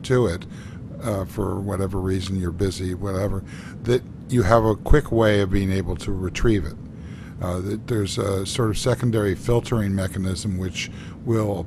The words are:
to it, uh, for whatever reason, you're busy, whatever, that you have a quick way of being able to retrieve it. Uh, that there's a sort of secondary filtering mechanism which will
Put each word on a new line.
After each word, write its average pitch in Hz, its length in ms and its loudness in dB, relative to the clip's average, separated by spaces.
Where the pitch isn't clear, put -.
to 127 240 2
it, 87 220 -2
uh, 98 220 -2
for 95 340 -4
whatever 98 400 -2
reason, 95 380 0
you're 87 140 -2
busy, 90 440 -2
whatever, 95 480 -2
that 120 180 2
you 120 120 4
have 113 240 6
a 107 100 4
quick - 360 6
way 107 300 6
of 92 100 0
being 98 200 2
able 90 240 0
to - 160 -6
retrieve 92 540 2
it. 67 100 -8
Uh, 90 180 -2
that 104 280 -6
there's 104 300 0
a 98 280 0
sort 113 240 0
of 104 80 0
secondary 113 580 2
filtering 117 580 0
mechanism 92 640 -2
which 92 320 -6
will 104 420 0